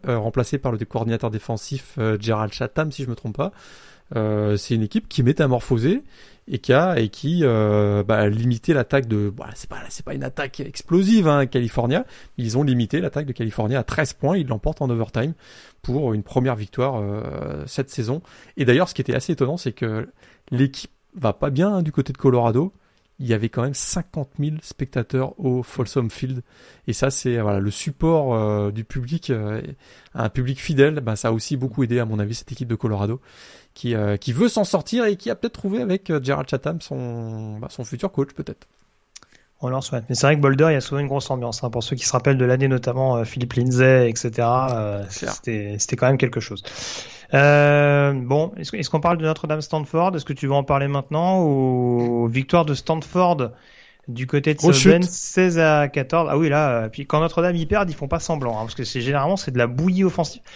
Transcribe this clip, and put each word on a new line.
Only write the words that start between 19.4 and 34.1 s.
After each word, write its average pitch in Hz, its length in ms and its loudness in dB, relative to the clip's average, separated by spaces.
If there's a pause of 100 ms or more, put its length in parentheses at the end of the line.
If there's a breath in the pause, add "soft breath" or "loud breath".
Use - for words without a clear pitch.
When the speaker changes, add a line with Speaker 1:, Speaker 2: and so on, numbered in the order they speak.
Speaker 1:
c'est 127 160 -6
que 110 360 -4 (420 soft breath)
l'équipe 135 400 0 (240)
va 120 180 -2
pas 143 180 -2
bien, 175 220 2
hein, 185 100 0
du 156 100 -2
côté 139 200 -2
de - 60 -10
Colorado. 123 540 2 (500)
Il 127 40 -6
y 113 80 2
avait 110 160 -2
quand - 120 -4
même 135 120 -4
cinquante - 640 -6
mille 151 240 -2
spectateurs - 760 -4
au 127 240 0
Folsom 120 460 -4
Field. 131 340 -6 (440 soft breath)
Et 117 80 -2
ça, 135 160 0
c'est, 120 280 -2
voilà, 104 220 0
le 101 100 0
support, 151 640 0
euh, 104 360 0
du 110 120 -8
public, 131 460 -6
euh, 107 320 -4 (540 soft breath)
un 117 160 -2
public 127 280 -4
fidèle. 147 420 2
Ben, 113 160 -4
ça - 120 -2
a 113 40 2
aussi 113 260 -2
beaucoup 127 260 -2
aidé, 120 160 0
à 117 60 -2
mon 110 120 -2
avis, 104 160 -2
cette - 160 -14
équipe 123 180 -8
de 117 60 -2
Colorado 107 460 -2 (540 loud breath)
qui, 120 200 -4
euh, 104 220 0